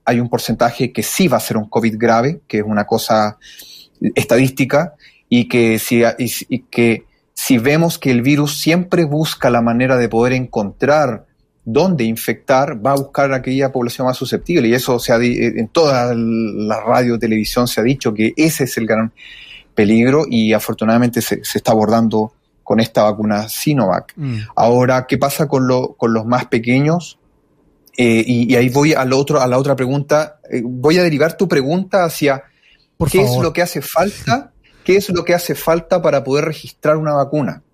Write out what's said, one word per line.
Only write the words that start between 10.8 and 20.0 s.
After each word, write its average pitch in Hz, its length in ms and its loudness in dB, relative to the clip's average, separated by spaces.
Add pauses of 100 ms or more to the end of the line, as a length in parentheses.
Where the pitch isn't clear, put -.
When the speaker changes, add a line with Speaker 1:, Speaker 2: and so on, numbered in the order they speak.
Speaker 1:
dónde 135 400 0
infectar, 120 800 -2
va 139 100 2
a - 20 2
buscar 139 380 -2
aquella 131 360 -2
población 123 380 -4
más 127 80 -2
susceptible, 160 540 0
y 117 40 4
eso 123 240 0
se 120 140 -2
ha 117 80 4
di-, 120 200 0
en 113 280 -2
todas 127 480 2
las 110 680 -2
radio, 120 340 2
televisión 113 480 0
se - 140 -2
ha - 20 2
dicho 127 300 0
que 110 240 0
ese 156 260 0
es 120 140 -6
el 113 100 -4
gran 110 240 0 (640)
peligro, 117 540 4